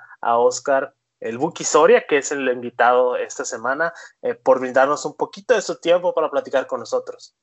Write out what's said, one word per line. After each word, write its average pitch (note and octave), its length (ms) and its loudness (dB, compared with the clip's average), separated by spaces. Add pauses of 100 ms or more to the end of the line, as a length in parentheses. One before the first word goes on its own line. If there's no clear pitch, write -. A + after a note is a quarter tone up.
(200)
a A#2 180 0
Oscar, B2+ 560 0 (260)
el A2+ 160 -8
Buki D#3+ 280 -6
Soria, E3+ 420 4
que D3 120 0
es C#3 140 -6
el C#3 160 -2
invitado B2 680 2
esta A#2 280 -8
semana, C3 480 -4 (300)
eh, A#2+ 120 -4
por B2+ 260 2
brindarnos C3+ 440 0
un D3+ 120 -8
poquito - 380 -2
de G3 80 0
su E3 160 -8
tiempo F3 360 0
para D#3 160 -2
platicar C3 360 -4
con B2 140 -8
nosotros. - 640 -8